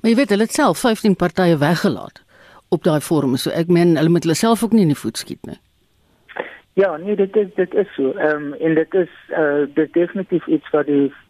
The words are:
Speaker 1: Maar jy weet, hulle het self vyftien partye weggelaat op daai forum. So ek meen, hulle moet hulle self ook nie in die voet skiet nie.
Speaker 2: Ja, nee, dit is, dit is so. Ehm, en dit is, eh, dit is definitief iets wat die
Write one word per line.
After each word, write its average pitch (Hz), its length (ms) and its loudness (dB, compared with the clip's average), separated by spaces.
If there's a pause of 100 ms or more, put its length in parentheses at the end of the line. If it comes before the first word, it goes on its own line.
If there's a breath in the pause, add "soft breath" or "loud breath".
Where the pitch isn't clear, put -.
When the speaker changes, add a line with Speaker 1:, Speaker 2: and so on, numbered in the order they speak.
Speaker 1:
Maar 220 100 2
jy 233 40 4
weet, 254 140 2
hulle 202 140 2
het 226 100 -4
self 233 260 2
vyftien 220 360 2
partye 175 420 2
weggelaat 151 640 -2 (480 soft breath)
op 170 140 -2
daai 156 180 2
forum. 139 340 0
So 135 140 -4
ek 165 180 -4
meen, 170 280 4
hulle 160 140 0
moet 170 140 2
hulle 160 120 0
self 226 280 0
ook 214 80 -2
nie 226 100 4
in 175 60 4
die 143 100 2
voet - 200 -8
skiet - 280 -14
nie. - 120 -14 (1160 loud breath)
Speaker 2:
Ja, 185 240 0
nee, 196 180 -4
dit 196 200 0
is, 208 200 2
dit 185 180 -4
is 190 220 0
so. 135 160 -2
Ehm, 147 420 -4
en 160 220 -2
dit 160 180 -2
is, 185 160 0 (200)
eh, 147 440 0
dit 156 120 0
is 143 60 -16
definitief 175 560 -2
iets 151 240 -2
wat 147 140 0
die 143 280 0 (160)